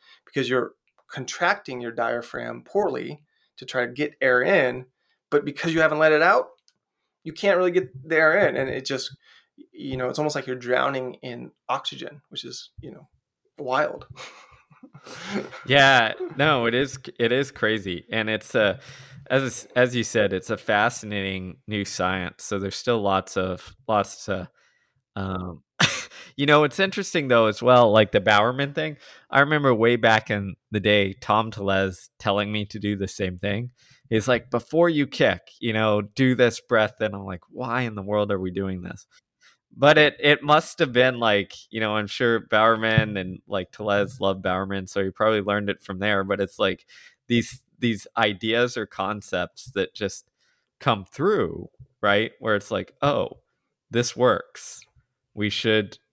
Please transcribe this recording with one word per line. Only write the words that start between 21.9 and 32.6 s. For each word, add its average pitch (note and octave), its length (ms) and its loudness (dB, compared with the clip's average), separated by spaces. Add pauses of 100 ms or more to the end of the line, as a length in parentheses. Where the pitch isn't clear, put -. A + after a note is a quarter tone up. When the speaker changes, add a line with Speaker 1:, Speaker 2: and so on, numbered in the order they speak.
Speaker 2:
So G2+ 140 -4
there's G2 180 -6
still A#2 240 0
lots G2 360 0
of, F#2 380 -4 (140)
lots - 380 -2
to, F#2 220 -6 (680)
um, F2+ 460 -8 (180)
<laughs> - 560 -4
you C#3+ 100 0
know, D3+ 180 6
it's C#3+ 140 -2
interesting F#3+ 500 -2
though, A#2 180 6
as G#2+ 160 -2
well, B2 300 6
like G#2+ 200 6
the - 80 4
Bowerman A#2+ 540 2
thing. D#3 220 -6 (340)
I C#3 100 4
remember C#3+ 340 4
way A#2 220 4
back A2 340 4
in G2+ 240 -4 (160)
the G#2 100 -2
day, G2+ 340 4
Tom A2 360 0
Tellez G2 680 -2
telling G#2 340 -2
me G#2 140 -4